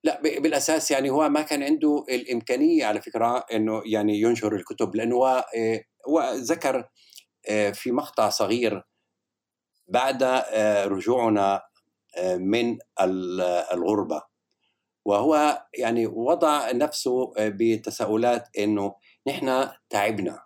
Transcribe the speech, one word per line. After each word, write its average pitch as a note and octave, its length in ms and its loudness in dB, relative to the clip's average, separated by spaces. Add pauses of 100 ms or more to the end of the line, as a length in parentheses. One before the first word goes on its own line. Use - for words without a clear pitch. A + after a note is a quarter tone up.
لا، D#3 180 -2
ب-، D3 200 0
بالأساس D3+ 500 0
يعني C#3 180 2
هو D3 200 4
ما D3 120 2
كان D3 220 -2
عنده D3 460 2
الإمكانية - 760 2
على G#2+ 160 0
فكرة A#2 360 0
إنه A2 480 -2
يعني G#2+ 360 2
ينشر A2 340 2
الكتب، G2+ 400 -4
لأنه B2 200 0
هو، B2+ 300 2 (120)
آه، A2+ 260 -2 (240)
هو C#3+ 280 0
ذكر، C3 540 -2 (600)
آه، G#2+ 220 0
في A#2+ 200 -6
مقطع A2+ 380 0
صغير G#2 540 0 (1040)
بعد، B2+ 360 0
آه، G#2+ 600 2
رجوعنا، G2+ 760 0 (560)
آه، F#2 200 -2
من A#2 400 0 (240)
ال-، F#2 400 -2 (320)
الغربة، F2+ 500 -2 (800)
وهو C#3+ 680 2
يعني A#2 340 -2
وضع D3 640 0
نفسه، B2+ 680 -2
آه، G#2+ 220 0
بتساؤلات A2+ 880 0 (100)
إنه G2+ 380 0 (320)
نحن C3+ 420 -2 (200)
تعبنا G2+ 560 -2